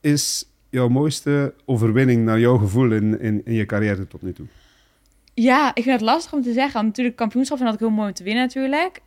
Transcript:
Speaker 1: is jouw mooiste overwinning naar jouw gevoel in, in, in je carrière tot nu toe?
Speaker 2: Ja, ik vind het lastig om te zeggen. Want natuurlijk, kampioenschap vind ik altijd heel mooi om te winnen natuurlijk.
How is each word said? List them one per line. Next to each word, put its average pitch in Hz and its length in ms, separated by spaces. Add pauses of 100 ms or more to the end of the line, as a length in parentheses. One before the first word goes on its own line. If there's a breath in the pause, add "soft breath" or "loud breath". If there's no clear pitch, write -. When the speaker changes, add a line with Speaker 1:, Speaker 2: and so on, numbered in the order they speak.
Speaker 1:
is - 440 (240)
jouw 123 200
mooiste 143 640 (120)
overwinning 117 600
naar 113 140
jouw 120 180
gevoel 110 340
in, 107 280
in, 107 260
in 117 80
je 107 120
carrière 101 420
tot - 140
nu 92 120
toe? - 120 (880 soft breath)
Speaker 2:
Ja, 254 420
ik 233 80
vind 262 160
het 220 100
lastig 330 240
om 294 80
te 240 120
zeggen. 269 200
Want 220 120
natuurlijk, 240 300
kampioenschap 254 420
vind 247 120
ik 220 60
altijd 220 160
heel 214 80
mooi 208 120
om 180 60
te 180 60
winnen 220 200
natuurlijk. 269 640